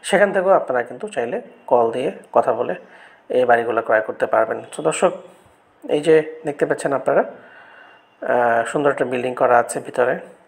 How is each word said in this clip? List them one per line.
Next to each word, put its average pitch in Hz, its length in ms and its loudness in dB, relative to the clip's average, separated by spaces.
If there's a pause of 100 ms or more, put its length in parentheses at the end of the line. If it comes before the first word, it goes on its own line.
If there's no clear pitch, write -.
সেখান 196 300 2
থেকেও 190 180 0
আপনারা 131 320 2
কিন্তু 120 260 -10
চাইলে 123 340 -6 (240)
কল 117 260 2
দিয়ে 135 200 -4 (200)
কথা - 200 2
বলে 120 220 -4 (540)
এই 127 160 2
বাড়িগুলো 117 380 2
ক্রয় 110 180 2
করতে 120 260 -4
পারবেন। 110 360 0 (140)
তো 147 60 -12
দর্শক, 160 300 0 (760)
এই 147 120 0
যে 156 440 2
দেখতে 147 220 -2
পাচ্ছেন 147 260 -4
আপনারা, 143 280 0
আহ, - 1500 -4
সুন্দর 143 240 0
একটা 135 140 -2
বিল্ডিং 123 300 -4
করা 123 240 4
আছে 120 220 -2
ভিতরে। 127 380 -2 (300)